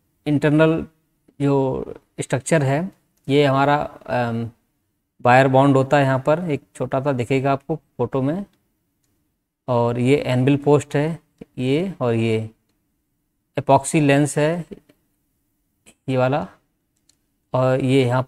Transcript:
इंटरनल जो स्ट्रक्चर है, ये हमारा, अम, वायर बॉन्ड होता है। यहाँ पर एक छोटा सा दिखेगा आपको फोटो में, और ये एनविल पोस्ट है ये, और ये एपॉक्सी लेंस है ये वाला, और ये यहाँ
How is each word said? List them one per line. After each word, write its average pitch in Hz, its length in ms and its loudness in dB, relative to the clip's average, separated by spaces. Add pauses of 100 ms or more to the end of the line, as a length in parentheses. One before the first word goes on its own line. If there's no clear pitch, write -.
(260)
इंटरनल 156 600 2 (540)
जो 135 540 -2 (260)
स्ट्रक्चर 147 440 -2
है, 135 160 0 (480)
ये 139 180 4
हमारा, 139 300 2
अम, 120 720 -6 (760)
वायर 127 220 6
बॉन्ड 135 300 4
होता 135 200 2
है। 139 60 4
यहाँ 131 160 0
पर 160 320 -2
एक 135 100 -4 (140)
छोटा 131 260 -4
सा 143 120 -2
दिखेगा 131 380 -2
आपको 151 240 -4 (220)
फोटो 123 240 -2
में, 165 240 -4 (1200)
और 120 320 -2
ये 127 180 2
एनविल 127 400 0
पोस्ट 143 380 0
है 151 240 -2 (380)
ये, 147 440 -2
और 120 120 0
ये 113 360 -2 (1080)
एपॉक्सी 139 420 0
लेंस 143 380 2
है 160 280 -2 (1400)
ये 131 80 -2
वाला, 135 300 0 (1080)
और 131 300 0
ये 131 200 2
यहाँ 123 240 0